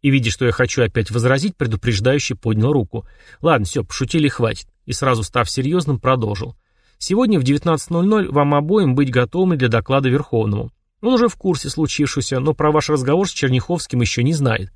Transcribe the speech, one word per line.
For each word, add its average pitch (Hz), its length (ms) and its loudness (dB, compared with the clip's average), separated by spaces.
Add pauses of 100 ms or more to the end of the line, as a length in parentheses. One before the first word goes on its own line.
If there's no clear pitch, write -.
И, 143 100 2
видя, 120 200 2
что - 140 -2
я 117 80 2
хочу 127 280 0
опять 110 300 0
возразить, 131 460 0
предупреждающе 120 760 -2
поднял 110 360 0
руку. 113 340 -2 (360)
«Ладно, 143 240 2
всё, 113 180 -4
пошутили, 139 460 -2
хватит». - 400 -4 (160)
И 120 80 -8
сразу, 120 300 0
став 117 260 -2
серьёзным, 143 500 -2
продолжил: 117 560 -2 (440)
«Сегодня 214 380 2
в 135 60 2
девятнадцать 143 460 0
ноль 170 180 0
ноль 208 220 2
вам 147 260 2
обоим 151 400 2
быть 139 160 2
готовыми 165 460 0
для 127 100 2
доклада 131 400 0
Верховному. 117 640 -2 (300)
Он 247 140 2
уже 233 120 4
в - 80 -2
курсе 156 340 -4
случившегося, 135 720 -2
но 147 140 0
про 117 180 0
ваш 151 180 0
разговор 151 380 0
с - 40 -8
Черняховским 131 680 -2
ещё 120 220 0
не 131 100 2
знает. 123 440 -2